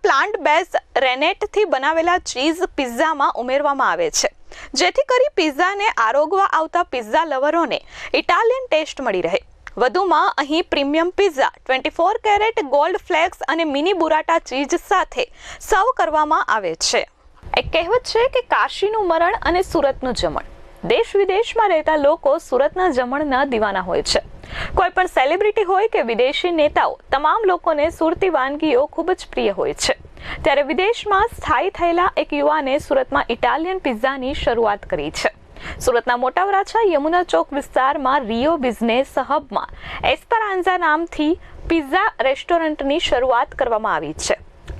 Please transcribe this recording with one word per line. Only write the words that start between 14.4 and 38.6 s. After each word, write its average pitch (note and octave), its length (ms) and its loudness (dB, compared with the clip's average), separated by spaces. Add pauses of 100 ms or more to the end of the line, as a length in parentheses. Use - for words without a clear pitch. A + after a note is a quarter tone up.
સાથે - 560 -2 (280)
સર્વ G#4 380 2
કરવામાં D#4 460 2
આવે F#3+ 320 -2
છે. - 340 -2 (480)
એક - 160 -2
કહેવત F4 280 0
છે A#4+ 260 0
કે B4+ 140 -2
કાશીનું G4 680 0
મરણ E4+ 340 2
અને F4 200 0
સુરતનું C4+ 520 -2
જમણ. D#3 280 -4 (440)
દેશ C#4+ 300 0
વિદેશમાં G4+ 540 2
રહેતા D#4 260 0
લોકો D4 420 2
સુરતના D#4 520 0
જમણના C4 560 0
દીવાના G#3 360 -2
હોય F3 200 -2
છે. - 180 0 (560)
કોઈ F#4 140 2
પણ F#4 160 0
સેલિબ્રિટી F#4 580 2
હોય F#4+ 240 2
કે G#4 140 0
વિદેશી B3+ 500 0
નેતાઓ, D4+ 480 2 (120)
તમામ D4+ 340 2
લોકોને E4+ 440 2
સુરતી E4+ 400 0
વાનગીઓ C#4+ 560 2
ખૂબ E4 260 -2
જ - 200 -4
પ્રિય - 200 0
હોય D3 220 -2
છે. - 220 -2 (480)
ત્યારે C#4+ 180 4
વિદેશમાં G4 760 0
સ્થાયી E4+ 320 0
થયેલા F4 480 0
એક D4+ 160 -2
યુવાને C#4+ 460 0
સુરતમાં - 500 0
ઇટાલિયન C#4 480 -2
પિઝાની C4 560 -2
શરૂઆત A3+ 520 0
કરી D#3 260 -4
છે. - 200 -2 (480)
સુરતના B3+ 380 0
મોટા C4 280 0
વરાછા G4+ 460 2
યમુના D#4+ 320 2
ચોક E4 300 0
વિસ્તારમાં C#4 680 0
રિયો A#3+ 360 0
બિઝનેસ A#3+ 500 0 (220)